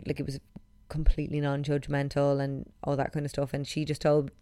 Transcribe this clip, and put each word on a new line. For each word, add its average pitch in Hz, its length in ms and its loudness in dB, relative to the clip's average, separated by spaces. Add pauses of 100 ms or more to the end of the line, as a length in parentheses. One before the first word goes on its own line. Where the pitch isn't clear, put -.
like, 143 140 -4
it 143 60 -4
was 139 140 -8 (500)
completely 151 500 4
non-judgmental 143 1000 0
and 139 280 -4 (140)
all 143 120 0
that 135 180 0
kind 147 120 -2
of 135 60 -6
stuff. 143 220 -2
And 143 140 -4
she 156 180 -2
just 143 160 -4
told 147 300 4 (100)